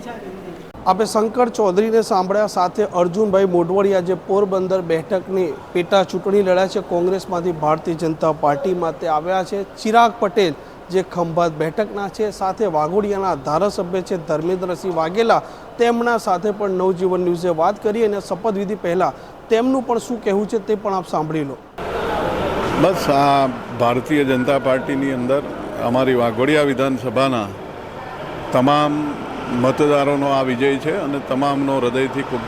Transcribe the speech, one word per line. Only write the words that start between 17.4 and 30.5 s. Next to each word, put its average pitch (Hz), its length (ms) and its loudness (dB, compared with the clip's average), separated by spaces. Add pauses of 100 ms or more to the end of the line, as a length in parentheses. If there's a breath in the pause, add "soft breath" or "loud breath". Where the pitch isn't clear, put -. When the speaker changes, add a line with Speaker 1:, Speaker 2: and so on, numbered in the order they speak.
Speaker 1:
વાત 175 340 2
કરી 220 200 2
અને 202 160 2
શપથવિધિ 196 560 -2
પહેલાં 175 380 0 (360 loud breath)
તેમનું 254 340 2
પણ 240 140 0
શું 220 260 -4
કહેવું 202 240 2
છે 226 100 -2
તે 214 180 0
પણ 202 180 -4
આપ 185 140 -4
સાંભળી 156 360 -2
લો. 135 140 -6 (1200)
Speaker 2:
બસ, 175 280 2
આ 139 380 4 (320)
ભારતીય 123 440 2
જનતા 131 360 2
પાર્ટીની 135 540 0
અંદર 127 280 0 (440)
અમારી 127 280 2
વાઘોડિયા 123 500 4
વિધાનસભાના 131 840 0 (1040)
તમામ 147 640 2 (480)
મતદારોનો 143 720 2
આ 135 100 2
વિજય 131 340 2